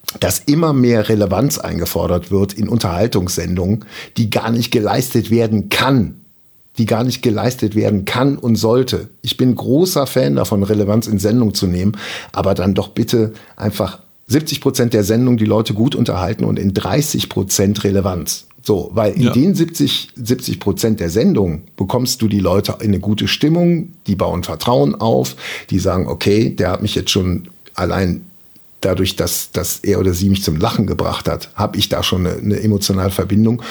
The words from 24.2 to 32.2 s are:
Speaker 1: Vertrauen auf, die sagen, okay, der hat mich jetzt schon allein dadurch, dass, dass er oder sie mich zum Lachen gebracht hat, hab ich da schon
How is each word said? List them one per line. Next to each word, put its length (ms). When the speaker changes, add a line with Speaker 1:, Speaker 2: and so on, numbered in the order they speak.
Speaker 1:
Vertrauen 540
auf, 400
die 80
sagen, 300
okay, 420
der 220
hat 100
mich 140
jetzt 160
schon 340
allein 480
dadurch, 340
dass, 380
dass 320
er 160
oder 140
sie 140
mich 140
zum 140
Lachen 320
gebracht 400
hat, 260
hab 220
ich 120
da 140
schon 240